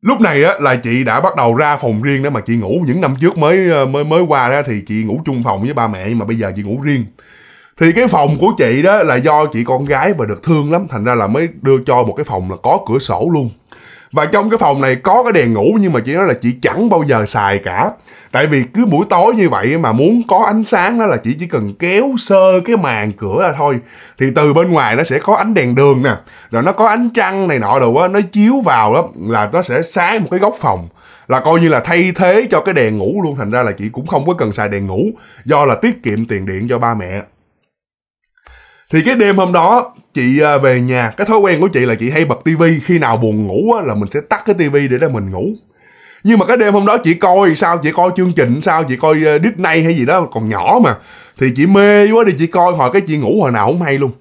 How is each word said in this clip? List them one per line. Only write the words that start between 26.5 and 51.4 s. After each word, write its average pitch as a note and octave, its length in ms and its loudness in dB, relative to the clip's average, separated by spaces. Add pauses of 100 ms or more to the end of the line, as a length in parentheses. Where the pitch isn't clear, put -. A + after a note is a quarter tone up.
rồi A2+ 120 -2
nó F3+ 80 0
có G#3+ 160 0
ánh A#3 220 0
trăng G3 380 -2
này C#3+ 120 0
nọ A2 200 0
đồ A#2+ 160 2
á, E3+ 120 2
nó G3 120 0 (120)
chiếu A#3 300 2
vào A#2 320 2
đó D#3 140 0 (200)
là G#2+ 260 0
nó F3 80 0
sẽ C3+ 200 -2
sáng F#3 400 -2
một D#3 100 -4
cái F3+ 80 -2
góc G3+ 200 0
phòng. F#2+ 280 -2 (400)
Là C3 120 0
coi D#3+ 200 2
như E3+ 100 4
là C3+ 100 2
thay F3 360 0
thế G3 360 2
cho D#3 100 2
cái F#3+ 120 -2
đèn A2 240 0
ngủ B2 260 -2
luôn. D3 140 -4
Thành G#2+ 140 -6
ra B2 120 0
là A2 80 -2
chị G2+ 180 -8
cũng C3 180 -10
không D3+ 200 -2
có F3+ 60 0
cần A#2+ 200 -4
xài G#2+ 160 -4
đèn G2+ 180 -4
ngủ, F#2+ 160 -4 (420)
do D3 200 2
là B2+ 100 2
tiết A3+ 280 -2
kiệm A2+ 220 -2
tiền G2+ 200 -6
điện F#2+ 240 -6
cho A#2+ 100 -2
ba A#2 140 -2
mẹ. G2 280 -8 (1700)
Thì D#3+ 140 2
cái C4 100 2
đêm G3+ 220 2
hôm F3+ 160 0
đó, G3 400 2 (200)
chị, C3 280 2
à, D3 160 4
về B2+ 240 2
nhà, B2 360 -2
cái G3+ 100 -2
thói A3 120 2
quen F3+ 220 2
của F#3 60 2
chị F#3 120 0
là B2 160 0
chị A2+ 140 -4
hay D#3 160 0
bật C3+ 200 -2
ti E3 100 0
vi, E3 240 2
khi E3+ 200 0
nào A#2 180 0
buồn G#2+ 300 0
ngủ F3+ 260 0
á, G#3+ 120 -2
là A2+ 100 -4
mình G2+ 180 -4
sẽ D3 60 -2 (100)
tắt - 160 -2
cái G3+ 100 0
ti E3+ 120 0
vi C#3+ 200 0
để, B2 100 0
để D#3+ 100 0
mình G#2 240 -4
ngủ. F#2+ 140 -6 (800)
Nhưng G#3 160 4
mà F3+ 60 2
cái A#3 120 2
đêm G#3 160 2
hôm G3+ 120 2
đó A#3 120 2
chị F3 160 0
coi F3+ 420 2
sao, E3+ 220 0
chị D3 140 -2
coi F3 240 0
chương F3+ 180 0
trình C3 280 0
sao, D#3+ 220 0
chị C3 140 -4
coi, D#3 280 0
ờ, D3+ 140 2
Disney E3 440 0
hay E3 100 0
gì C3+ 120 0
đó, E3+ 260 0
còn A2 180 -6
nhỏ A2 340 0
mà. B2 120 2 (440)
Thì C3 160 0